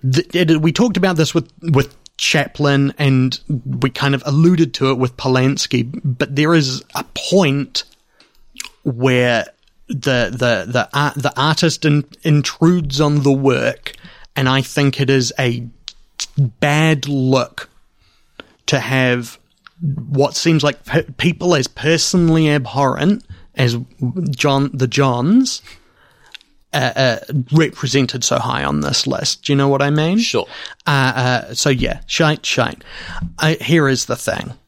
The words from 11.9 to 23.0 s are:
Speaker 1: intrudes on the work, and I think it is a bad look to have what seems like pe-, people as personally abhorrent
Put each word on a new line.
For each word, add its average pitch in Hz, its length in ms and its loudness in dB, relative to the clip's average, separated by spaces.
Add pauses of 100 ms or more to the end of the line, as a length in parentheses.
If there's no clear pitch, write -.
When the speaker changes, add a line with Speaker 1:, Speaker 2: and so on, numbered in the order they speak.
Speaker 1:
intrudes 151 760 2
on 147 220 2
the 139 80 4
work, 131 600 0 (460)
and 135 100 2
I 131 140 2
think 139 400 0
it 135 80 0
is 131 280 2
a 120 300 -2 (680)
bad 143 720 0
look 131 600 0 (1000)
to 139 120 0
have 123 580 -2 (440)
what 143 560 -2
seems 160 260 2
like 147 220 -2
pe-, 156 320 -2
people 175 380 0
as 131 120 0
personally 160 840 2
abhorrent 139 760 0 (300)